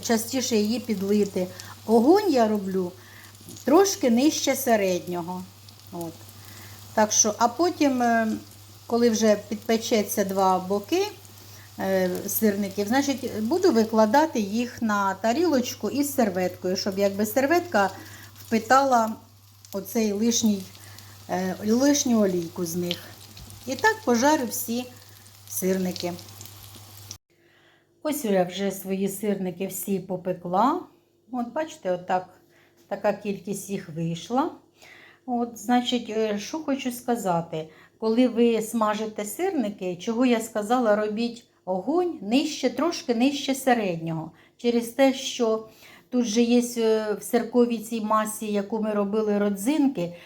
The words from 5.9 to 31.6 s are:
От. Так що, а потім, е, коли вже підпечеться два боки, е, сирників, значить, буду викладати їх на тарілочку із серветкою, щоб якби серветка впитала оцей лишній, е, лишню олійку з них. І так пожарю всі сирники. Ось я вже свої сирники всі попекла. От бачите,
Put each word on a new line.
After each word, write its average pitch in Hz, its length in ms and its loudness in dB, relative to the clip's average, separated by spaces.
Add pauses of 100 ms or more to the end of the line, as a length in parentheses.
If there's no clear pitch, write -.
От. 170 220 -10 (800)
Так 214 180 2
що, - 260 4
а 233 100 4
потім, 285 540 0
е, 233 260 2 (600)
коли 240 220 2
вже 214 280 4 (120)
підпечеться 214 760 0
два 190 340 2
боки, 202 480 -2 (720)
е, 190 300 0 (180)
сирників, 202 600 0
значить, 254 560 -2
буду 339 280 2
викладати 226 680 4
їх 220 420 -4
на 202 320 0
тарілочку 240 760 0
із 277 260 -2
серветкою, 185 600 -2
щоб 190 220 -4
якби 196 260 0
серветка 269 640 2 (520)
впитала 233 720 2 (600)
оцей 208 380 -2
лишній, 208 520 0 (680)
е, 185 260 -2 (100)
лишню 247 560 4
олійку 175 440 0
з 165 100 -6
них. 175 220 -4 (680)
І 262 100 -8
так 427 200 2 (100)
пожарю 262 440 4
всі 240 360 -6 (640)
сирники. 180 640 -2 (1900)
Ось 302 220 -2
я 190 180 4
вже 190 280 -4
свої 190 380 -4
сирники 190 580 -4
всі 190 320 -4
попекла. 185 840 -2 (500)
От 240 220 -6
бачите, 311 380 -6